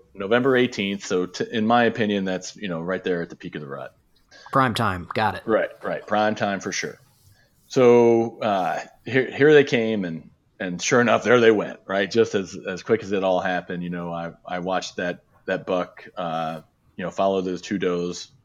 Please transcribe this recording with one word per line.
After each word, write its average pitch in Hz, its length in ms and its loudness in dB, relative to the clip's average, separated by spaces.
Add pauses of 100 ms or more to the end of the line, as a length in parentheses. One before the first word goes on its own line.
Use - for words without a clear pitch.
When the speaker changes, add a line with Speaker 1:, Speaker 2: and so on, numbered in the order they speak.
(140)
Speaker 1:
November 120 420 2
eighteenth. 104 480 0
So 90 220 -2
t-, 110 240 -8
in 110 160 -2
my 120 180 4
opinion, 107 400 0
that's, 92 320 -6
you 104 120 -10
know, 82 120 -6
right 90 220 -6
there 90 180 -2
at 80 100 -10
the - 60 -18
peak - 200 -12
of 78 60 -12
the 71 60 -16
rut. 69 280 -14 (560)
Speaker 2:
Prime 131 220 2
time. 95 380 -4
Got 107 220 0
it. - 100 -12
Speaker 1:
Right, 104 260 0 (120)
right. 87 240 -6
Prime 107 300 0
time 98 240 -4
for 98 100 -8
sure. - 300 -8 (680)
So, 120 720 6
uh, 92 400 0 (240)
here, 131 260 0
here 151 240 6
they 143 80 10
came, 110 420 0
and, 82 260 -10 (280)
and 90 240 -6
sure 123 180 2
enough, 113 220 4
there 113 160 6
they 117 140 6
went, 95 340 -2
right? 98 240 -2
Just 113 240 2
as, 92 220 -4 (120)
as 92 140 -6
quick 110 220 -2
as 98 80 -8
it 98 100 0
all 95 180 2
happened, 90 440 -6
you 87 60 -8
know, 87 220 -8
I, 85 200 -8 (120)
I 90 140 -8
watched 90 380 -6
that, 87 240 -6 (260)
that 92 200 -4
buck, 90 380 -4 (120)
uh, 80 460 -6 (340)
you 92 80 -8
know, 85 80 -8
follow 98 300 2
those 90 200 -4
two 101 160 -4
does. 87 500 -4 (160)